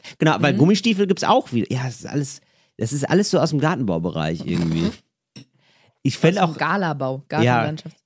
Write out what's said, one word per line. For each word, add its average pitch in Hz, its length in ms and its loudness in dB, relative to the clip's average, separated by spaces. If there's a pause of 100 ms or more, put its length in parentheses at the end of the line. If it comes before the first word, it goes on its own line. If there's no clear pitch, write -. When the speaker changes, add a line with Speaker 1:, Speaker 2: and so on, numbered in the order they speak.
(180)
Speaker 1:
Genau, 156 220 4
weil 143 140 4
Speaker 2:
Mhm. - 40 0
Speaker 1:
Gummistiefel 196 500 4
gibt's 190 160 0
auch 220 300 2
wieder. 117 180 0
Ja, 127 140 -2
das 123 160 -10
ist - 60 -14
alles, - 340 -6 (360)
das 113 140 -4
ist 139 180 -4
alles 196 200 2
so 175 100 2
aus 147 120 0
dem 147 100 0
Gartenbaubereich 85 840 -2
irgendwie. 85 500 0
Speaker 2:
<laughs> - 40 -20 (1000)
Speaker 1:
Ich - 160 -2
fänd 180 220 2
Speaker 2:
Aus 175 120 2
dem - 40 -8
Speaker 1:
auch - 20 -14
Speaker 2:
Galabau, 147 720 -2
Speaker 1:
Ja, 151 100 -2
Speaker 2:
Gartenlandschaft. 123 680 0